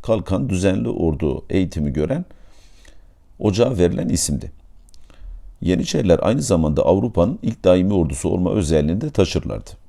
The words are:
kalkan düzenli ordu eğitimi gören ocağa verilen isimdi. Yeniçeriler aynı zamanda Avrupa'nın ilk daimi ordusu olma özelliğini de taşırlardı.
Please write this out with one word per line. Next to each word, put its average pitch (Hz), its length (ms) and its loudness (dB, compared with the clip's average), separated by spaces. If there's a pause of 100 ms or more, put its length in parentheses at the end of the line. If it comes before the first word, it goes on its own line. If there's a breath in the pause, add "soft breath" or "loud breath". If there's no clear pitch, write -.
kalkan 110 460 -2
düzenli 98 400 0
ordu 76 600 -2
eğitimi 82 420 -2
gören 76 320 -2 (1120 soft breath)
ocağa 107 400 2
verilen 87 300 2
isimdi. - 440 -4 (1080 soft breath)
Yeniçeriler 90 640 2
aynı 131 200 0
zamanda 78 400 2
Avrupa'nın 101 600 2
ilk - 220 -6
daimi 92 300 4
ordusu 82 340 0
olma 90 240 0
özelliğini 80 480 2
de 147 100 -6
taşırlardı. - 600 -2 (180)